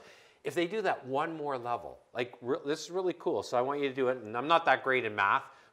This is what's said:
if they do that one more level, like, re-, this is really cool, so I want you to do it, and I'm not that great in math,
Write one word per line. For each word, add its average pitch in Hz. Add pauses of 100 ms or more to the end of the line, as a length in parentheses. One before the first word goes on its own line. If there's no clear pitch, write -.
(460)
if -
they 170
do 214
that 131
one 151
more 147
level, 120 (140)
like, 123
re-, 131
this 151
is 170
really 180
cool, 117
so 127
I 120
want 143
you 139
to 127
do 131
it, 131
and 107
I'm 135
not 165
that 131
great 127
in 107
math, 104 (280)